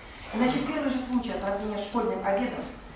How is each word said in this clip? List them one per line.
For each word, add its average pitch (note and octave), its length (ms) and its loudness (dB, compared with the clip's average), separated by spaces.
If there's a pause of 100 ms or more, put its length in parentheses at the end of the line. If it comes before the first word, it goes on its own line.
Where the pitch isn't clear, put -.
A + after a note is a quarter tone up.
(340)
Иначе B3+ 340 4
первый C#4+ 220 0
же B3+ 100 2
случай A#3 320 0
отравления G3+ 460 -2
школьным G#3 480 0
обедом G3 400 2 (300)